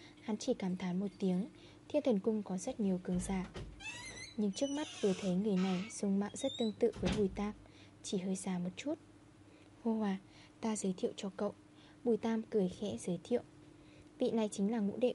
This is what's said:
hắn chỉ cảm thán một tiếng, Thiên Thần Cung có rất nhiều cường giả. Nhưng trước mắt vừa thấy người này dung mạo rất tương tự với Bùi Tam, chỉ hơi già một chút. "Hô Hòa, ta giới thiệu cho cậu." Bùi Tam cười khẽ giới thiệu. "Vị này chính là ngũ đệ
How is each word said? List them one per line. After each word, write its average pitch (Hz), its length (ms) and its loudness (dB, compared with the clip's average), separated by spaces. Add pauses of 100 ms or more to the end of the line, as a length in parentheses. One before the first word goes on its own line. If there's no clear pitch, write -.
(220)
hắn 214 140 -2
chỉ 240 180 0
cảm 185 220 0
thán 180 240 -2
một 202 60 0 (120)
tiếng, 190 300 2 (400)
Thiên 294 140 2
Thần 220 180 4
Cung 214 220 0
có 185 160 -4
rất 254 220 -6
nhiều 190 220 2
cường 180 180 0
giả. 190 300 -2 (840)
Nhưng 208 160 2
trước 277 180 0
mắt 294 160 -2 (140)
vừa 202 200 6
thấy 185 140 2
người 196 220 4
này 185 340 2
dung 196 300 0
mạo 202 140 -2
rất - 240 -2
tương 220 200 0
tự 226 220 4
với 180 180 2
Bùi 202 100 4
Tam, 208 240 -4 (500)
chỉ - 160 -2
hơi 190 180 -2
già 185 220 -2
một 175 180 -2
chút. 294 180 -4 (880)
"Hô 226 120 2
Hòa, 202 240 0 (420)
ta 220 160 -2
giới 190 200 0
thiệu - 200 0
cho 196 200 -6
cậu." 202 180 -2 (500)
Bùi 233 120 4
Tam 226 260 0
cười 208 260 2
khẽ 202 300 -6
giới 175 260 -4
thiệu. - 180 0 (760)
"Vị 254 120 2
này 220 180 4
chính 202 220 0
là 240 80 2
ngũ 202 180 0
đệ 240 180 4